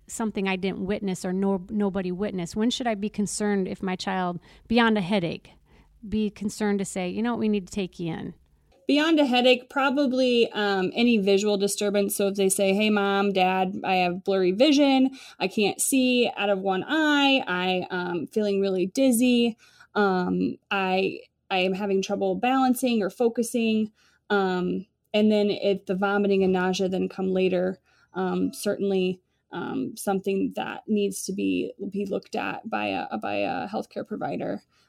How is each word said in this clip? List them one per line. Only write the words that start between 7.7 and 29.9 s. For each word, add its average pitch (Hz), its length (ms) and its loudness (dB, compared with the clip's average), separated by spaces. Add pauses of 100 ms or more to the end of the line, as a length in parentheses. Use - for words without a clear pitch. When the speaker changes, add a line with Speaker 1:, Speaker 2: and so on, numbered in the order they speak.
Speaker 1:
take 185 260 -6
you 170 140 -4
in"? - 220 -10 (540)
Speaker 2:
Beyond 302 320 4
a 285 40 4
headache, 247 460 2
probably, 262 840 2
um, 196 400 0
any 240 240 4
visual 202 400 2
disturbance. 202 600 0
So 202 120 0
if 196 60 -2
they 196 140 2
say, 190 260 2
"Hey, 214 160 2
Mom, 202 420 2
Dad, 185 520 2
I 185 120 0
have 180 280 0
blurry 190 260 2
vision. 269 600 4 (260)
I - 80 0
can't 196 340 -2
see 254 560 2
out 202 140 -2
of 196 80 2
one 190 280 -2
eye. 285 600 2
I, 180 440 -2
um, 180 360 -4
feeling 202 340 0
really 190 260 0
dizzy. 240 680 2 (380)
Um, 185 600 0 (140)
I, 190 500 -2 (280)
I 190 100 0
am 185 160 2
having 196 280 0
trouble 196 320 -2
balancing 247 680 2
or 180 60 0
focusing." 226 840 0 (380)
Um, 185 560 0 (280)
and 214 160 4
then 208 200 2
if 196 360 -2
the 196 80 -4
vomiting 196 480 2
and 185 100 4
nausea 185 360 0
then 185 200 -2
come 190 240 -4
later, 185 460 0 (360)
um, 185 380 -2
certainly, 190 680 -2 (320)
um, 175 440 -6